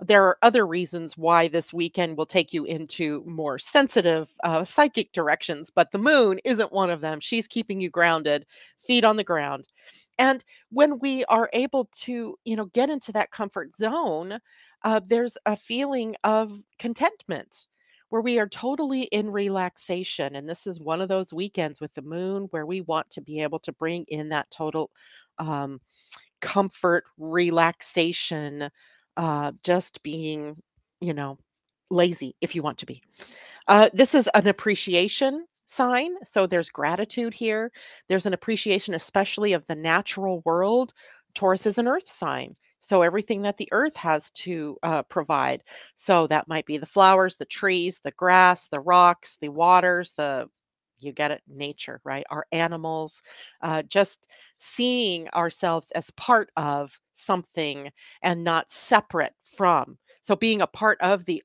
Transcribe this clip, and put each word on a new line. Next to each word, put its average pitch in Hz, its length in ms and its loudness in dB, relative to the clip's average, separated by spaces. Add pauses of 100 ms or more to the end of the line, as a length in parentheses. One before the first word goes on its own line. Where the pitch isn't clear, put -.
There 196 240 6
are 180 160 4
other 233 260 6
reasons 165 520 -6
why 165 300 4
this 160 240 -4
weekend 170 440 -4
will 156 100 -2
take - 260 0
you 156 120 -4
into 156 640 -6
more 156 320 -6
sensitive, 175 720 2 (120)
uh, 165 220 0
psychic - 480 0
directions, 156 580 -4
but 175 200 4
the 202 80 -4
moon 233 460 4
isn't 220 280 0
one 185 180 0
of 156 120 -4
them. 156 180 -6
She's 233 260 -4
keeping 202 340 -8
you 175 100 -4
grounded, 156 560 2 (400)
feet 240 180 4
on 214 120 6
the 208 80 -4
ground. 143 420 -4 (520)
And 262 240 4 (280)
when 285 300 2
we 262 260 -2
are 226 260 2
able 254 380 -2 (100)
to, 233 440 -8
you 226 120 -4
know, 214 100 -6
get 247 220 0
into 269 240 -8
that 208 180 -2
comfort 190 440 -10
zone, 214 640 -4 (440)
uh, 220 240 0
there's 233 380 0
a 214 120 0
feeling 247 680 -4
of 214 340 0 (200)
contentment - 880 -6 (440)
where 226 120 -2
we 240 160 0
are 208 100 0
totally 269 540 -4
in 214 280 -2
relaxation. 185 1080 -4
And 143 120 -12
this 170 180 -12
is 175 120 -10
one 160 220 -4
of 185 80 -4
those 190 240 -2
weekends 165 480 -6
with 156 140 -12
the 143 80 -12
moon 185 480 -8
where 151 160 -6
we 185 160 -8
want 156 280 -4
to 143 120 -16
be 151 180 -10
able 151 200 -4
to 156 120 -10
bring 165 360 -6
in 151 200 -8
that 151 220 -4
total, 156 400 -6 (480)
um, 143 420 -8 (600)
comfort, 190 640 0 (140)
relaxation, 165 1500 -2 (480)
uh, 147 360 -4 (100)
just 175 400 0
being, 156 580 -8 (400)
you 170 140 -4
know, 139 240 -8 (520)
lazy 175 500 0
if - 140 -6
you 160 80 -6
want 143 160 -6
to - 80 -16
be. 127 160 -16 (640)
Uh, 208 260 10
this 254 200 6
is 262 200 4
an 202 140 6
appreciation 208 1000 0 (200)
sign. 262 580 -2
So 190 220 0
there's 175 220 -2
gratitude 202 640 -4
here. 220 380 -4 (380)
There's 185 180 0
an 190 80 0
appreciation, 202 600 -2
especially 196 580 -2
of 160 160 0
the 160 80 -6
natural 175 680 -2
world. 196 480 0 (420)
Taurus 190 300 2
is 214 140 0
an 233 80 0
earth 320 220 -2
sign. 135 480 -8 (240)
So 185 220 4
everything 196 400 0
that 202 160 -4
the - 140 -8
earth 294 240 0
has 156 360 -2
to, 160 500 -8
uh, 160 220 -2
provide. 135 580 -2 (340)
So 170 320 2
that 151 200 0
might 160 180 -6
be 151 120 -6
the 156 80 -10
flowers, 190 500 4
the - 80 -12
trees, 185 580 -4
the 139 100 -8
grass, 180 560 4
the 143 120 -6
rocks, 175 600 4
the 147 100 -8
waters, 180 640 4
the, 135 340 -4 (500)
you 139 140 -12
get 147 180 -2
it, - 160 -8
nature, 139 580 -14
right? 139 260 -8
Our 151 220 -8
animals, 160 720 -4 (380)
uh, 156 240 -4
just - 440 -2 (300)
seeing 226 720 -4
ourselves 165 640 -4
as - 200 -8
part 220 440 2
of 143 420 -4 (140)
something 147 800 -6 (300)
and 170 200 -2
not 170 300 -2
separate - 640 -2 (100)
from. 160 540 0 (240)
So 202 140 0
being 220 260 2
a - 40 4
part - 340 0
of 185 240 2
the 165 200 -4